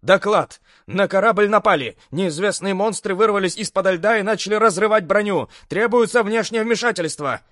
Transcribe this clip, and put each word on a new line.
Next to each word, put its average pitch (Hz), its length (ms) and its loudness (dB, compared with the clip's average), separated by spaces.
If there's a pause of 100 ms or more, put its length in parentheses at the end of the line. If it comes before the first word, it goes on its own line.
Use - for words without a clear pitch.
Доклад! 185 580 0 (280)
На 190 200 -2
корабль 202 400 2
напали! 196 500 0 (140)
Неизвестные 180 640 -4
монстры 196 420 -4
вырвались 202 400 0
из-подо 190 360 -2
льда 190 260 0
и 208 60 -2
начали 202 320 -2
разрывать 214 500 2
броню! 190 440 0 (200)
Требуется 233 540 2
внешнее 220 400 -2
вмешательство! 185 800 -2 (100)